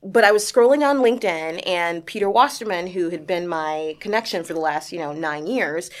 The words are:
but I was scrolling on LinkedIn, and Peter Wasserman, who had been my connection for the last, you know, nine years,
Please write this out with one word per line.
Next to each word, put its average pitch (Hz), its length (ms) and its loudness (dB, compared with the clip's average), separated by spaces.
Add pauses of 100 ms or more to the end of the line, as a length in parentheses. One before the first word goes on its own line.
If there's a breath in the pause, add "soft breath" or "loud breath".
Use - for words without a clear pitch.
but 208 160 4
I 208 100 8
was 208 120 4
scrolling 269 420 4
on 277 120 4
LinkedIn, 180 680 0
and 170 380 -2
Peter 202 240 -2
Wasserman, 214 600 2
who 180 200 -4
had 160 180 -8
been 175 220 -2
my 156 520 -4
connection 208 440 -4
for 165 80 -8
the 160 80 -4
last, 156 320 -2
you 175 60 -8
know, 147 160 -6
nine 151 320 -6
years, 180 420 -2 (120)